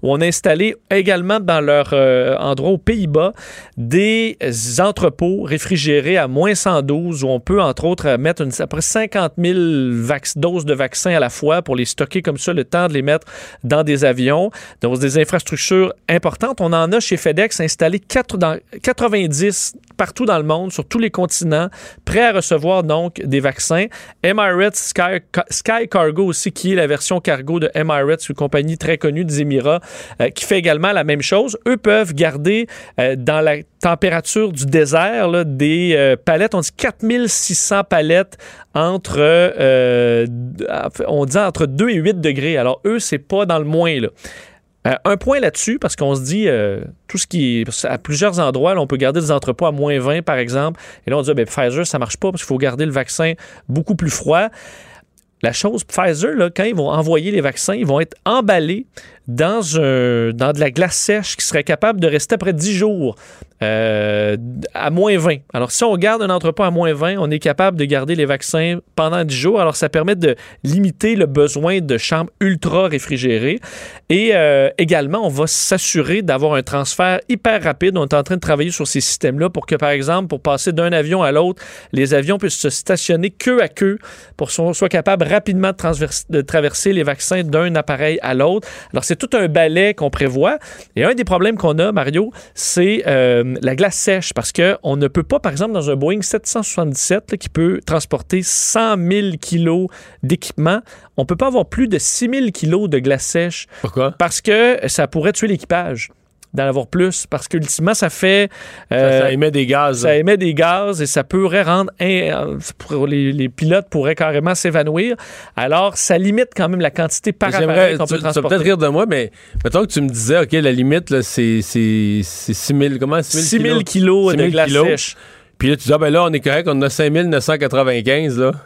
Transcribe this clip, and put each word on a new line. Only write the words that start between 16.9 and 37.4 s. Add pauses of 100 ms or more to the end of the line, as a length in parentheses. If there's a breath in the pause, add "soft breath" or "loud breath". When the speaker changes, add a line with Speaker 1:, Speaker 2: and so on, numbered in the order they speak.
Speaker 1:
a
chez
FedEx
installé
quatre,
dans, (240)
quatre-vingt-dix (220)
partout
dans
le
monde,
sur
tous
les
continents, (360 loud breath)
prêts
à
recevoir
donc
des
vaccins. (360 loud breath)
Emirates
Sky, (300)
Sky
Cargo
aussi,
qui
est
la
version
cargo
de
Emirates,
une
compagnie
très
connue
des
Émirats, (400 loud breath)
euh,
qui
fait
également
la
même
chose. (100)
Eux
peuvent
garder, (340 loud breath)
euh,
dans
la (240)
température
du
désert,
là,
des,
euh,
palettes,
on
dit
quatre
mille
six